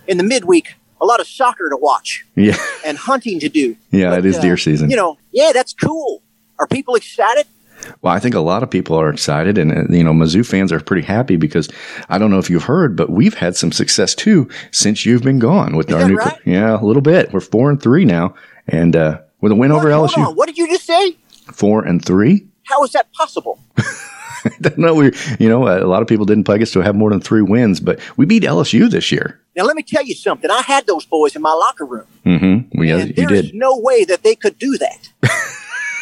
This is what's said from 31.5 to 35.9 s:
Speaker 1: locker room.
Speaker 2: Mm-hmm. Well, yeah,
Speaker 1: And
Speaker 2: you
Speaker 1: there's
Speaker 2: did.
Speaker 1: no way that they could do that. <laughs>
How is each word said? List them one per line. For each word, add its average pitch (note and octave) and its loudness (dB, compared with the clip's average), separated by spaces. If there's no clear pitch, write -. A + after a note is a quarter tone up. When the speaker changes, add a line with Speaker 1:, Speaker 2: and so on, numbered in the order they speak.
Speaker 1:
locker F3 0
room. A#2+ -12
Speaker 2:
Mm-hmm. F#2+ 0
Well, D#2+ 0
yeah, D#2+ 2
Speaker 1:
And F#2+ -4
Speaker 2:
you F2 0
Speaker 1:
there's G2 2
Speaker 2:
did. F3+ -14
Speaker 1:
no C4 0
way A#3+ 2
that F3 -2
they A3 2
could - -4
do C4 -4
that. - -8
<laughs> - -2